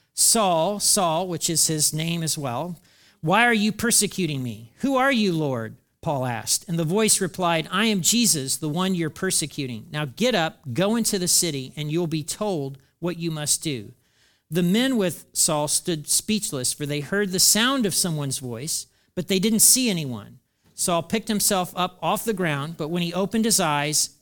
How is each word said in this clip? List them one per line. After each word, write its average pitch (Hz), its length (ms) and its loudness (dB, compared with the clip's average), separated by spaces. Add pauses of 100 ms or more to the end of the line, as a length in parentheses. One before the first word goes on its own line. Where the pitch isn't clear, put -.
(140)
'Saul, 190 640 2
Saul,'" 180 480 2
which 165 200 -4
is 160 200 2
his 156 240 0
name 165 320 -2
as 156 120 -2
well, 147 440 -6 (420)
"Why 196 240 6
are 240 80 4
you 214 180 2
persecuting 190 720 0
me? 117 380 -10
Who 269 160 2
are 262 160 4
you, 214 200 2
Lord?" 131 440 -2 (260)
Paul 135 240 -2
asked. 117 420 -4
And 170 100 -2
the 165 60 2
voice 208 360 2
replied, 170 500 0
"I 190 160 0
am 208 160 2
Jesus, 165 540 0
the 156 120 -4
one 185 260 0
you're 165 140 -2
persecuting. 143 840 -4
Now 151 140 -4
get 190 300 0
up, 160 400 -2
go 196 220 2
into 220 220 0
the 180 100 -2
city, 143 480 0
and 151 140 -6
you'll 165 180 0
be 151 160 -4
told 147 520 -4 (220)
what 175 200 -4
you 165 120 -4
must 151 320 -2
do." 123 300 -6 (580)
The 175 140 2
men 240 320 2
with 185 360 -2
Saul 151 360 0
stood 156 400 -2
speechless, - 640 -2
for 147 120 -6
they 147 160 -2
heard 196 300 -2
the 185 80 -2
sound 240 480 4
of 180 80 -2
someone's 147 460 -2
voice, 127 460 -8 (280)
but 180 140 -6
they 196 100 4
didn't 214 220 2
see 254 280 6
anyone. 127 520 -4 (340)
Saul 170 300 0
picked - 240 -4
himself 196 480 0
up 180 260 -2
off 175 220 0
the 226 100 0
ground, 160 420 -2
but 151 120 -4
when 175 140 -2
he 170 120 -4
opened 202 300 0
his 220 160 2
eyes, 151 500 0 (120)